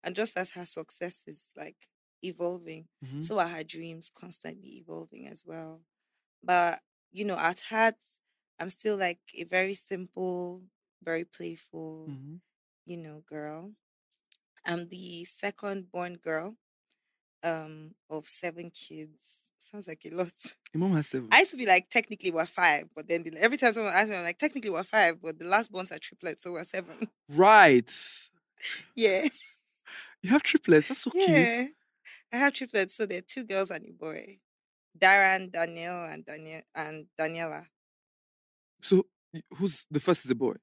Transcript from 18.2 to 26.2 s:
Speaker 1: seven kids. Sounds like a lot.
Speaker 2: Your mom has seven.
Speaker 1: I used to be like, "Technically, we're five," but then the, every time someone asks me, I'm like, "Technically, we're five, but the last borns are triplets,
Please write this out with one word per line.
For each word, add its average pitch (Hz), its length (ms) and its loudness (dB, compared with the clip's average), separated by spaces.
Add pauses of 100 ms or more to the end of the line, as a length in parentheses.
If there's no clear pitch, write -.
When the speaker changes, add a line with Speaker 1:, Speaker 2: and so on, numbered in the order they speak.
Speaker 1:
seven 170 440 -4
kids. - 840 -12
Sounds 208 320 -10
like 156 160 -14
a 165 100 -14
lot. 175 140 -2 (460)
Speaker 2:
Your 156 80 -2
mom 190 100 2
has 151 140 2
seven. 123 260 -4
Speaker 1:
I 240 80 8
used 381 120 2
to 285 40 -6
be 254 80 -6
like, 185 240 4
"Technically, 202 420 -2
we're 165 140 -2
five," 160 500 0
but 156 140 -14
then 170 140 0
the, 160 160 -10
every 233 180 4
time 240 160 4
someone 214 220 -2
asks 214 160 4
me, 196 60 -6
I'm 175 80 -6
like, 170 120 -4
"Technically, 277 340 -2
we're 175 120 -2
five, 180 400 4
but 160 160 -8
the 175 80 -12
last 208 260 2
borns 185 240 -6
are - 20 -12
triplets, - 440 -8